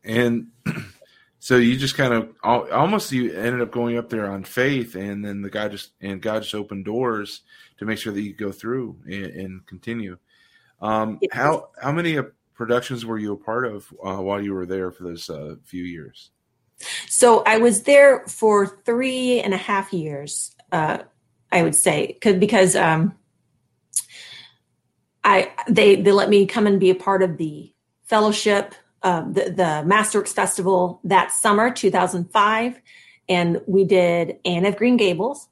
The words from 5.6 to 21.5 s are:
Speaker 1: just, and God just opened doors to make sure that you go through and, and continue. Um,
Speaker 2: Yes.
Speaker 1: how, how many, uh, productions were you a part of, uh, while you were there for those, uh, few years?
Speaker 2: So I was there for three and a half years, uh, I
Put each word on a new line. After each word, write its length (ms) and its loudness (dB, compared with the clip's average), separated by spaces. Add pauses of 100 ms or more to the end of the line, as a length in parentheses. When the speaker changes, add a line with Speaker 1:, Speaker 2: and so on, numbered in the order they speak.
Speaker 1:
just, 220 -14 (100)
and 200 -10
God 220 -4
just 100 -10
opened 300 -10
doors 580 -6 (360)
to 80 -10
make 120 -4
sure 140 -8
that 100 -6
you 120 -8
go 180 -8
through 540 -10
and, 200 -12
and 400 -14
continue. 520 -12 (640)
Um, 400 -2
Speaker 2:
Yes. 120 -2
Speaker 1:
how, 360 0 (120)
how 120 -4
many, 240 -2
uh, 60 -2 (300)
productions 520 -4
were 120 -6
you 140 -6
a 60 -6
part 280 -6
of, 280 -12 (100)
uh, 140 -6
while 240 -4
you 120 -4
were 120 -6
there 260 -6
for 120 -20
those, 260 -12
uh, 340 -12
few 220 -12
years? 460 -18 (760)
Speaker 2:
So 380 4
I 140 4
was 240 2
there 440 6
for 400 2 (160)
three 560 0
and 140 -2
a 40 -2
half 360 -4
years, 600 -8 (200)
uh, 240 -2 (520)
I 140 2